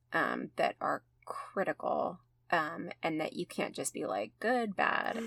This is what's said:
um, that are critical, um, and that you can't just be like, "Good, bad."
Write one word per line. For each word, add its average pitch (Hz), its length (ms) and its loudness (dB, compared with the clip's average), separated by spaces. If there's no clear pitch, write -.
um, - 440 0
that - 240 2
are 147 220 0
critical, - 960 -2
um, 170 400 0
and 156 180 0
that 160 120 -2
you 175 140 -4
can't - 280 -2
just - 200 -4
be - 100 -4
like, 101 340 -2
"Good, 220 380 0
bad." - 500 2